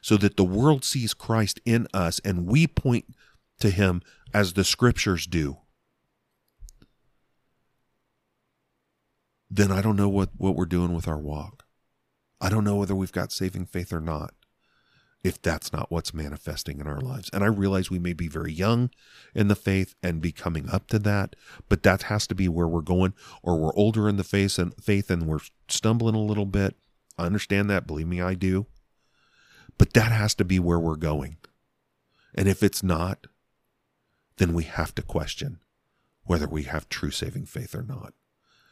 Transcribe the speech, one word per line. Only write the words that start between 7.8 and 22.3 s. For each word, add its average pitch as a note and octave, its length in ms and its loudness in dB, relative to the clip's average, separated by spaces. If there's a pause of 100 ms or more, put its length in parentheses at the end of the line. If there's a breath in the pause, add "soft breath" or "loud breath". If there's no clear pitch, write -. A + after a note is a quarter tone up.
then G2 220 4
I F#2+ 100 2
don't G#2+ 140 2
know G2+ 140 4
what, G2 280 2
what F#2 180 0
we're F2+ 100 0
doing F2 280 0
with E2 140 -4
our D#2 100 -2
walk. D2+ 460 -10 (760)
I F#2+ 100 -4
don't G#2+ 160 2
know G2+ 100 2
whether G2+ 180 0
we've F#2+ 180 -2
got - 200 -4
saving F#2+ 360 -6
faith - 260 -6
or E2 80 -4
not, D#2 320 -6 (880)
if F#2 180 -4
that's D#2+ 320 -4
not D2+ 160 -6
what's E2 240 -6
manifesting D2+ 680 -10
in D2 80 -10
our C#2+ 120 -6
lives. B2+ 320 -10
And G2 120 -2
I G2+ 40 2
realize G2 420 0
we F#2 100 -4
may F2 140 -4
be E2+ 140 -6
very D#2+ 240 -6
young A2+ 400 0 (420 soft breath)
in G#2+ 140 2
the G2+ 80 4
faith F#2+ 480 0
and E2 180 -2
be E2 120 -4
coming D#2+ 360 -6
up - 180 -4
to A2 120 0
that, G#2 360 -2 (320 loud breath)
but - 140 2
that F#2+ 220 4
has G#2+ 240 -2
to - 80 -6